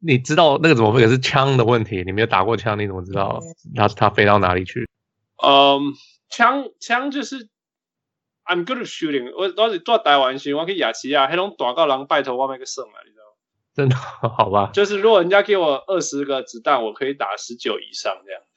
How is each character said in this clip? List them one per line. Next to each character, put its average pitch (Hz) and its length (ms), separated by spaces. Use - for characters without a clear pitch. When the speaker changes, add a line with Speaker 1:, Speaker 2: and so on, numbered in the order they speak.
Speaker 1:
你 156 200
知 143 160
道 156 260
那 156 60
个 156 80
怎 113 80
么 107 100
飞？ 127 100
可 113 60
是 131 100
枪 135 360
的 123 80
问 113 220
题， 92 200
你 95 60
没 98 100
有 117 60
打 101 160
过 110 140
枪， 104 200
你 104 80
怎 98 80
么 92 100
知 95 100
道 95 260
它， 104 120
它 104 220
飞 104 160
到 104 140
哪 92 140
里 92 120
去？ 117 220
Speaker 2:
嗯， 139 520
枪， 254 360
枪 254 300
就 285 120
是， 233 240
I'm 175 200
good 247 140
at 208 80
shooting. 139 500
我， 185 160
我 233 80
是 185 80
做 226 200
台 147 180
湾 135 200
时， 143 160
我 156 120
去 196 120
亚 120 140
细 - 180
亚， 139 200
那 165 80
种 196 200
大 123 160
个 156 140
人 139 200
拜 151 140
托 131 140
我 135 160
那 131 60
个 131 80
胜 - 180
啊， 107 220
你 107 60
知 107 60
道 - 60
吗？ 107 40
Speaker 1:
真 139 140
的？ 127 60
<laughs> - 400
好 107 140
吧。 98 240
Speaker 2:
就 196 100
是 202 160
如 214 120
果 196 100
人 170 80
家 202 140
给 202 120
我 160 200
二 185 140
十 143 240
个 135 160
子 120 200
弹， 135 220
我 107 80
可 127 160
以 139 60
打 107 240
十 - 180
九 113 240
以 104 140
上 - 180
这 98 60
样， 92 100